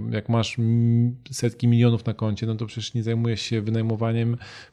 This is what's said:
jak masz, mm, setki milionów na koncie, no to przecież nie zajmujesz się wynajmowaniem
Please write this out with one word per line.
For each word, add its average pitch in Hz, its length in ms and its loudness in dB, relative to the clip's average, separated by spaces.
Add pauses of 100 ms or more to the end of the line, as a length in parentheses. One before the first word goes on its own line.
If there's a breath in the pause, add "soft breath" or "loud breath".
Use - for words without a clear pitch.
(140)
jak 107 160 -4
masz, 117 300 0
mm, 117 560 4 (160)
setki 120 360 -2
milionów 117 380 4
na 110 80 -2
koncie, 110 340 -4
no 113 80 -2
to 110 100 -6
przecież - 280 -10
nie 117 100 -2
zajmujesz 113 380 -2
się 113 200 -2
wynajmowaniem 113 760 0 (360 loud breath)